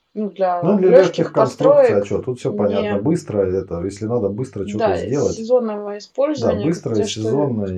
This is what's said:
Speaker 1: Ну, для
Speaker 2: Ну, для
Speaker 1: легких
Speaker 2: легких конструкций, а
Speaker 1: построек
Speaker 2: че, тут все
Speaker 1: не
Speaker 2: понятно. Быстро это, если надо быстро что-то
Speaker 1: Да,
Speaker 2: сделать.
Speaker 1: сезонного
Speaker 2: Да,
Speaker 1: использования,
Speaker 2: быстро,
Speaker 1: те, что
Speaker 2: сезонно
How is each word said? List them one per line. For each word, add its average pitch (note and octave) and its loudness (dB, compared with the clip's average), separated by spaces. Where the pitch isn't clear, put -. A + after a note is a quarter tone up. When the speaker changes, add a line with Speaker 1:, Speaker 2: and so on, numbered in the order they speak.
Speaker 1:
Ну, G#3 -4
для F3+ -2
Speaker 2:
Ну, F#3+ 2
для F#3 4
Speaker 1:
легких E3+ 6
Speaker 2:
легких - -12
конструкций, A#3 4
а G2+ 2
Speaker 1:
построек - 2
Speaker 2:
че, - -4
тут B2 -6
все - -4
Speaker 1:
не - -2
Speaker 2:
понятно. G#2 0
Быстро G#2+ -2
это, F#2 -2
если G2 -6
надо A#2 -2
быстро G#2 -6
что-то G3 -2
Speaker 1:
Да, - -2
Speaker 2:
сделать. C3+ -2
Speaker 1:
сезонного A3 -2
Speaker 2:
Да, F#3 0
Speaker 1:
использования, - -
Speaker 2:
быстро, B2 -2
Speaker 1:
те, G#2+ 0
что A#2+ -2
Speaker 2:
сезонно G#2 -4